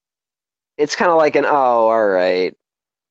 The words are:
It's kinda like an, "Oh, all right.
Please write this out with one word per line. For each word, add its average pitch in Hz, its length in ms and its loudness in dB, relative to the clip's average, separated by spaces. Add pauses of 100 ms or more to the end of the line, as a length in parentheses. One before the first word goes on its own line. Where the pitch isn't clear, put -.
(760)
It's 147 180 -4
kinda 175 200 0
like 151 200 2
an, 143 100 0
"Oh, 120 440 0
all 113 180 0
right. 92 480 -2 (560)